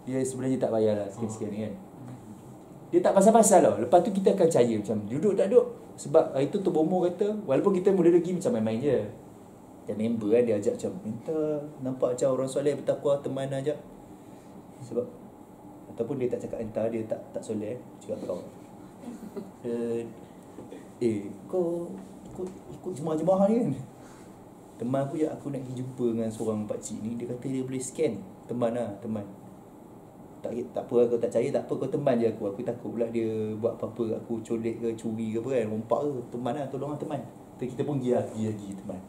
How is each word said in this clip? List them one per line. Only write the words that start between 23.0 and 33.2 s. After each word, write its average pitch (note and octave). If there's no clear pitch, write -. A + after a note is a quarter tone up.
ni A3
kan?" A#3+
"Teman C3
aku D3
je, D#3
aku -
nak C3+
pergi B2
jumpa B2
dengan A2+
seorang A2
pakcik -
ni, A2
dia A#2+
kata B2
dia C3
boleh B2+
scan." B2+
"Teman A#2
lah, A2+
teman." A2
"Tak, -
tak G2
apa, A#2
kau A#2+
tak -
percaya, A#2
tak A2+
apa, -
kau C3+
teman C3+
je A2+
aku. G#2+
Aku -
takut A#2
pula A2+
dia A2